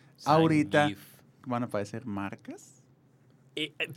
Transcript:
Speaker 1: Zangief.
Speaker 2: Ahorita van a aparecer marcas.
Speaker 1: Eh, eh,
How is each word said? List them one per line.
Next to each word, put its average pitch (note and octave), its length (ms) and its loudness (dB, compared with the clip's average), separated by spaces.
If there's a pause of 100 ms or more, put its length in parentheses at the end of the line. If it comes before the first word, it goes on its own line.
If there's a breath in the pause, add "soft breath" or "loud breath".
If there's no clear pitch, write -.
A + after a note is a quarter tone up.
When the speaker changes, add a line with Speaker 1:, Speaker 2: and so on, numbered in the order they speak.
(180 soft breath)
Speaker 1:
Zangief. - 80 -8
Speaker 2:
Ahorita D3+ 600 4 (580)
van A#2+ 180 -4
a - 20 -8
aparecer G#2+ 400 -6
marcas. G2+ 760 -10 (760)
Speaker 1:
Eh, D#3 220 -8
eh, D#3+ 180 -8